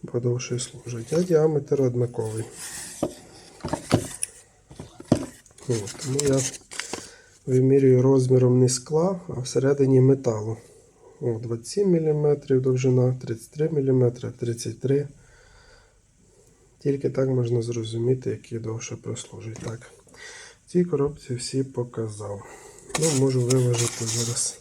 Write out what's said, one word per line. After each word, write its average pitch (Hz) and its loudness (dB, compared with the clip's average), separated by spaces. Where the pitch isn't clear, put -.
бо - -4
довше 123 -2
служать, 120 -10
а 165 2
діаметр 151 2
однаковий. 120 -2
От, 107 -4
тому 135 -2
я 135 2
вимірюю 131 6
розміром 127 6
не 127 6
скла, 170 0
а 131 -6
всередині 135 4
металу. 117 2
О, 120 -2
двадцять 117 -8
сім 202 0
міліметрів 151 2
довжина, 127 2
тридцять - -10
три 151 -2
міліметри, 131 0
тридцять 113 -8
три. 143 -2
Тільки 139 -2
так 131 0
можна 120 0
зрозуміти, 117 -2
які 110 -10
довше 113 -10
прослужать. 113 -12
Так, 113 -12
в - -20
цій 180 2
коробці 143 -2
всі 135 -4
показав. 104 -8
Ну, 151 2
можу 131 2
виважити 120 0
зараз 117 -4